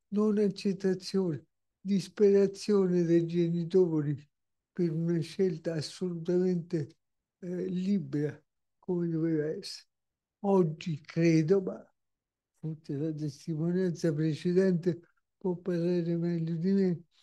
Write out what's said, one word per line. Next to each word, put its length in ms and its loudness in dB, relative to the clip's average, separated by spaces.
non 280 2
accettazione, 1080 -2
disperazione 1200 2
dei 220 4
genitori 960 0
per 220 -2
una 280 0
scelta 520 -4
assolutamente, 1300 -2
eh, 260 -8
libera 720 -2
come 300 -4
doveva 380 0
essere. 420 -10
Oggi 600 0
credo, 640 2
ma 200 -8
forse 400 -8
la 160 -4
testimonianza 1000 -2
precedente 880 0
può 180 -4
parlare 600 0
meglio 400 -2
di 160 0
me, 320 2